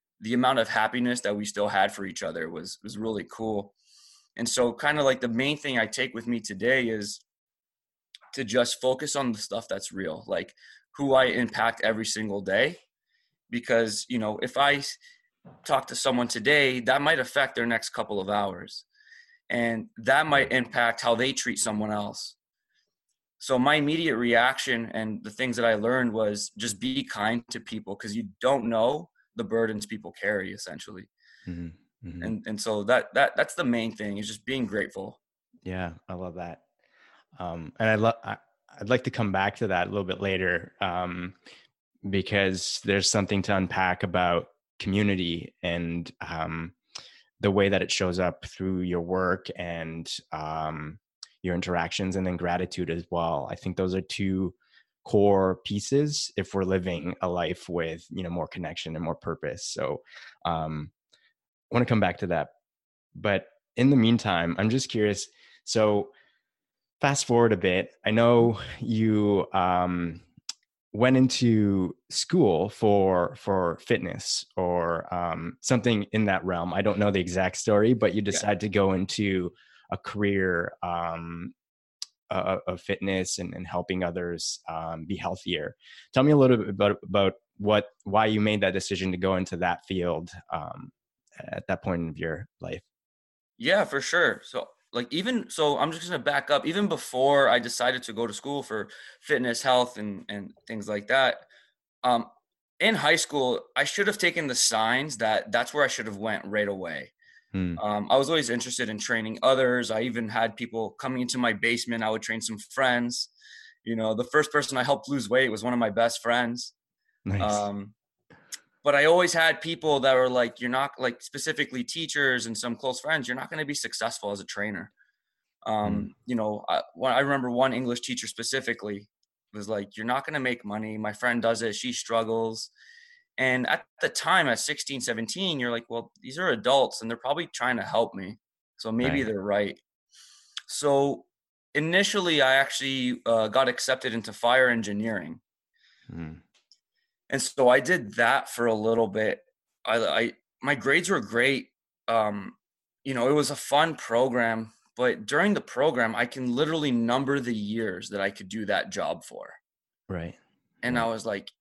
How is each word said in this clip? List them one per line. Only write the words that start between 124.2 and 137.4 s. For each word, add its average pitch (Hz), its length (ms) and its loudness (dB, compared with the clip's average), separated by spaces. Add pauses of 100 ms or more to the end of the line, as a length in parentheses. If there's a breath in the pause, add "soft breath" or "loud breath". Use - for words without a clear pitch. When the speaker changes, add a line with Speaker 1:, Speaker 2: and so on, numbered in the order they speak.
Speaker 1:
as 101 80 -6
a 95 60 -12
trainer." 101 460 -8 (760)
Um, 107 300 0
Speaker 2:
Hmm. 104 120 -4 (200)
Speaker 1:
you 123 80 -4
know, 107 340 -2
I, - 140 0 (100)
one, 123 180 0
I 123 100 4
remember 139 280 0
one 123 240 2
English 120 280 -2
teacher 120 260 -8
specifically 107 800 -6 (460)
was 104 140 -10
like, 101 300 -6
"You're 110 80 -8
not 127 200 -2
gonna 156 140 -4
make 123 240 -4
money. 107 360 -6
My 107 140 -4
friend 120 280 0
does 113 220 2
it. 110 100 -2
She 120 200 -6
struggles." 113 760 -2 (720 loud breath)
And 127 280 2
at - 180 -2 (160)
the 143 80 0
time, 170 380 2
at 117 120 2
sixteen, 139 420 -6
seventeen, 131 580 -4
you're 123 120 -2
like, 117 180 -6
"Well, 117 220 -8 (100)
these 131 160 -14
are 180 120 0
adults 123 520 2
and 113 80 -8
they're 117 80 -4
probably 143 300 -4